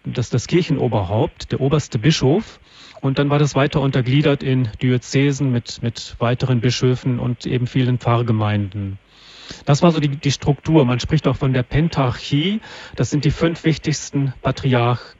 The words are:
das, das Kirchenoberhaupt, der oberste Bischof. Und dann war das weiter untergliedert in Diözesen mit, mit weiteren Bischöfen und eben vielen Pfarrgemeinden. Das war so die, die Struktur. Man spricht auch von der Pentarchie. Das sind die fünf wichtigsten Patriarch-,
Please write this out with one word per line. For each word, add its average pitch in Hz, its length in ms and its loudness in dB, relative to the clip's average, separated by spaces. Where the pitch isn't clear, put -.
das, 123 240 -6
das 123 180 -2
Kirchenoberhaupt, 123 1040 0
der 120 120 -2
oberste 135 360 0
Bischof. 147 600 2
Und 135 180 0
dann 143 120 2
war 143 80 2
das 143 160 2
weiter 143 260 2
untergliedert 139 600 2
in 131 260 0
Diözesen 135 680 0
mit, - 320 -4
mit - 360 -6
weiteren 123 420 0
Bischöfen 123 580 0
und 123 280 -4
eben 123 200 0
vielen 123 320 0
Pfarrgemeinden. 104 1000 -2
Das 143 180 2
war 175 100 6
so 160 60 -2
die, 147 100 0
die 139 220 -2
Struktur. 151 540 2
Man 123 160 0
spricht - 260 -2
auch 131 100 2
von 131 180 0
der 127 80 0
Pentarchie. 151 960 0
Das - 120 0
sind 147 160 -2
die 151 60 2
fünf 165 340 -2
wichtigsten 143 800 -2
Patriarch-, 123 760 0